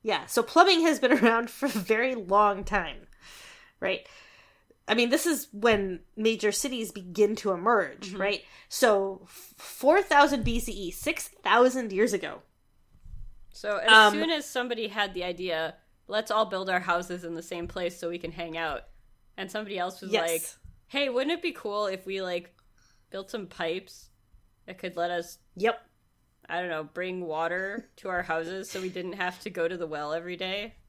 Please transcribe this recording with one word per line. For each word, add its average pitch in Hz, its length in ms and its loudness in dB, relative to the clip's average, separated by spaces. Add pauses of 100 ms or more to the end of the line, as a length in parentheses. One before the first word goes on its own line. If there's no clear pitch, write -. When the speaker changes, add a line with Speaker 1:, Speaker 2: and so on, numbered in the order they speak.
Speaker 1:
Yeah. 196 240 -2
So - 160 0
plumbing 339 400 6
has 311 180 4
been 247 140 4
<laughs> 240 100 4
around 233 280 4
for - 160 -4
a - 20 2
very 220 460 0
long 202 480 2
time, 170 420 -4 (720)
right? - 280 -4 (800)
I 214 80 2
mean, 240 160 4
this 302 160 2
is 285 260 -2
when 202 460 0 (180)
major 214 340 2
cities 240 400 -4
begin 202 460 2
to 196 140 0
emerge, 185 580 0
Speaker 2:
Mm-hmm. 190 120 -8
Speaker 1:
right? 202 200 -2 (260)
So 196 580 2
f-, - 320 -20
four 330 440 4
thousand 285 420 6
B 233 160 0
C 233 120 -4
E, 190 200 -8
six - 360 -4
thousand 240 640 4
years 208 220 2
ago. 165 280 -6 (1080)
Speaker 2:
So 202 260 -4
as - 140 4
Speaker 1:
Um, 214 240 10
Speaker 2:
soon 320 160 0
as 294 180 -2
somebody 240 380 -4
had 202 260 -2
the 175 100 -6
idea, 170 520 -4 (320)
"Let's 214 240 -4
all 214 160 2
build 190 240 -4
our 180 80 2
houses 180 440 -2
in 165 120 -8
the 170 80 -8
same 170 240 -8
place 175 320 -6
so 170 100 -6
we 175 80 -6
can 165 140 -8
hang 165 260 -10
out," 160 240 -4 (560)
and 190 140 -8
somebody 208 260 -8
else 185 240 -6
was 196 100 -6
Speaker 1:
Yes. 175 180 2
Speaker 2:
like, 165 140 0 (440)
"Hey, 277 200 -2
wouldn't 262 300 0
it 339 60 -10
be 330 100 -2
cool 208 320 -4
if 190 200 -4
we, 190 160 -6
like, 180 320 -6 (580)
built 190 180 -10
some 214 180 -8
pipes 175 600 -8 (560)
that 185 140 -16
could 180 180 -8
let 175 140 -2
us, 170 260 -6 (180)
Speaker 1:
Yep. 214 240 0 (680)
Speaker 2:
I 170 120 -4
don't 180 100 -6
know, 156 120 -4
bring 185 440 -8
water 175 720 -4
to 190 120 -10
our 175 140 -2
houses 175 480 -4
so 190 100 -6
we 185 80 -4
didn't 180 240 -8
have 180 280 -4
to - 100 -8
go 170 160 -2
to 175 100 -4
the 165 100 -6
well 151 260 -6
every 175 220 -6
day?" 196 380 -6 (160)